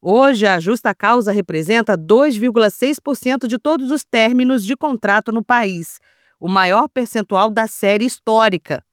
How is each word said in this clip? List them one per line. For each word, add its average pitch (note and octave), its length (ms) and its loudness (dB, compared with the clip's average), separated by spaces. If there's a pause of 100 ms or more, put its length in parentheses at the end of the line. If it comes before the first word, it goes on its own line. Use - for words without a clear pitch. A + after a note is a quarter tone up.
Hoje, A3+ 460 2
a F#3 140 2
justa G3+ 340 -2
causa G#3+ 380 0
representa G3+ 640 -2
dois A3 400 2
vírgula A3 320 2
seis C4+ 320 -2
por C#4 160 -4
cento B3+ 320 -4
de A#3 100 -4
todos C4+ 320 -2
os D4 140 -4
términos B3 580 2
de A3+ 140 -4
contrato G#3+ 560 -2
no A3+ 100 -4
país, G3+ 560 -2 (400)
o - 80 -10
maior F#3+ 420 2
percentual G#3+ 640 -2
da A3 160 -2
série G#3 380 0
histórica. A3 880 -2